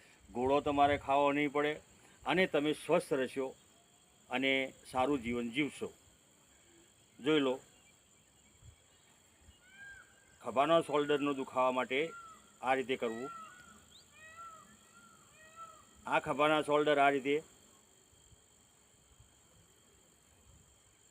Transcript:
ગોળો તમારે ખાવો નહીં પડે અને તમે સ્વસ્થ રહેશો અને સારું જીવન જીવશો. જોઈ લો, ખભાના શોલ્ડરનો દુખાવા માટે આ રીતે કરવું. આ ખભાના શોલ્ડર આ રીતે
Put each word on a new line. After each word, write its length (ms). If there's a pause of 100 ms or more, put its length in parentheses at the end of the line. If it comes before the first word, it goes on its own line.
(320)
ગોળો 300
તમારે 360
ખાવો 340
નહીં 200
પડે 220 (520)
અને 200
તમે 280
સ્વસ્થ 400
રહેશો 420 (720)
અને 440 (180)
સારું 300
જીવન 280
જીવશો. 440 (1300)
જોઈ 200
લો, 200 (2750)
ખભાના 400
શોલ્ડરનો 520
દુખાવા 380
માટે 380 (520)
આ 120
રીતે 220
કરવું. 340 (2750)
આ 120
ખભાના 420
શોલ્ડર 380
આ 100
રીતે 340 (3750)